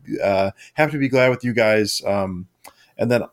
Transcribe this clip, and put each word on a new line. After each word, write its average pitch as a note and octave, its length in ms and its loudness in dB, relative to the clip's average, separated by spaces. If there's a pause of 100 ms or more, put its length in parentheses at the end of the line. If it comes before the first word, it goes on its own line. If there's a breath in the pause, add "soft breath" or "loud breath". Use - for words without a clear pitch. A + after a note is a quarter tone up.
(200)
uh, G3 300 0 (220 loud breath)
happy D3+ 200 0
to D3+ 60 -6
be C3+ 100 -2
glad B2+ 200 4
with B2 160 -2
you B2 80 -2
guys. G#2+ 520 2
Um, F#2+ 440 -4 (500 loud breath)
and A#2 140 -2
then A2+ 100 2 (100)